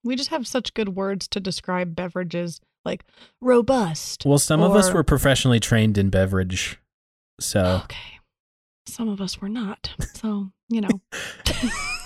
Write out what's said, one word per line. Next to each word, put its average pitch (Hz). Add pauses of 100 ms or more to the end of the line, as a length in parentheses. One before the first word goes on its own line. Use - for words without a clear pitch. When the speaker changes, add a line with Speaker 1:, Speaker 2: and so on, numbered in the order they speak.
Speaker 1:
we 240
just 277
have 285
such -
good 214
words 190
to -
describe 180
beverages, 175 (240)
like - (360)
robust 240
Speaker 2:
Well, 143
some 156
of 180
us 190
Speaker 1:
or 185
Speaker 2:
were 165
professionally 131
trained 110
in 98
beverage, 95 (640)
so. 92
Speaker 1:
Okay. - (680)
Some 226
of 202
us 190
were 196
not. 220 (240)
So, 202 (200)
you 226
know. 196 (140)
<laughs> - (360)